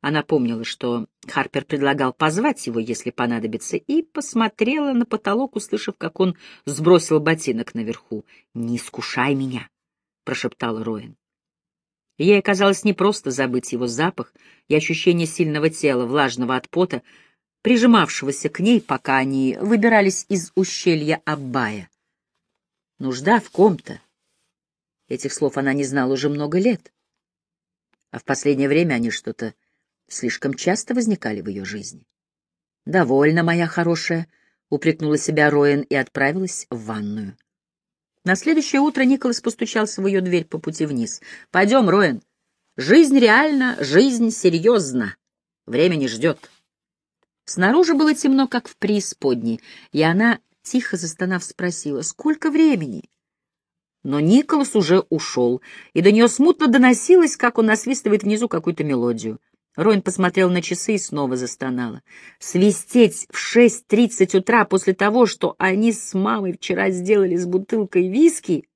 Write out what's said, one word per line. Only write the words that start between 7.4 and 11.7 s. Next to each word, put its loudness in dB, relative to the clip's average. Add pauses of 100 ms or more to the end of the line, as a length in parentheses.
наверху. -10 (300)
«Не -6
искушай -4
меня», -8 (560)
прошептал -6
Роэн. -10 (1000)